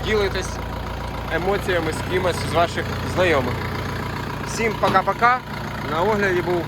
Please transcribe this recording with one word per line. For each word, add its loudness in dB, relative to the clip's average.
ділитесь 0
емоціями 0
з -4
кимось 2
з -2
ваших 2
знайомих. 4
Всім 0
пока-пока. 4
На 0
огляді 2
був 0